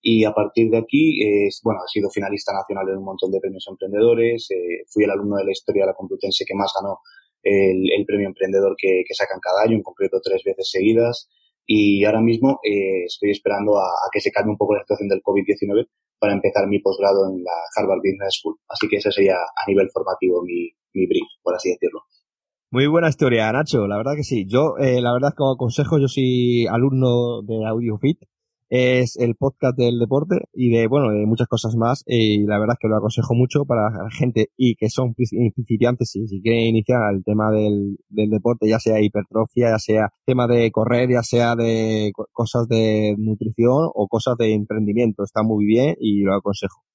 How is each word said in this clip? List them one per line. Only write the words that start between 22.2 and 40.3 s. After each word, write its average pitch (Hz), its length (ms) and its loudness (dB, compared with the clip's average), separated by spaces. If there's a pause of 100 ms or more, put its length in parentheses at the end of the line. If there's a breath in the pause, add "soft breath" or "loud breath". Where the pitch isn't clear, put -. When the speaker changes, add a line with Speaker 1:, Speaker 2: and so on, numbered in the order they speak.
Speaker 2:
Muy 131 180 2
buena 165 200 2
historia, 120 440 2
Nacho, 131 340 0
la 101 100 -2
verdad 131 200 -4
que 147 80 -6
sí. 113 220 -4
Yo, 127 300 2
eh, 127 240 2
la 120 140 0
verdad 135 160 0
es - 40 -10
que - 40 -18
como 135 180 0
consejo, 139 420 0
yo 139 100 2
soy 123 580 2
alumno 120 720 2
de 110 240 -6
AudioFit, 113 540 -2 (520)
es 127 480 2
el 120 180 0
podcast 131 420 -2
del 120 220 2
deporte 139 360 0 (160)
y 127 180 2
de, 113 180 4
bueno, 131 240 2
de 104 140 0
muchas 113 200 0
cosas 113 300 -2
más, 117 300 0
y 107 380 2
la 104 140 0
verdad 107 160 0
es - 60 -8
que 110 80 -2
lo 107 80 2
aconsejo 107 380 -2
mucho 131 320 0
para 117 160 0
la 107 280 -4
gente 113 460 -2
y 123 180 2
que 110 140 -2
son 123 260 -2
principiantes 117 1000 0
y 110 100 -6
si 98 140 -8
quieren 113 240 2
iniciar 113 340 2 (160)
el 95 80 -4
tema 107 300 0
del, 104 460 0 (100)
del 107 220 0
deporte, 110 360 0
ya 110 140 2
sea 110 200 2
hipertrofia, 110 720 0
ya 110 80 2
sea 107 300 0 (160)
tema 127 240 2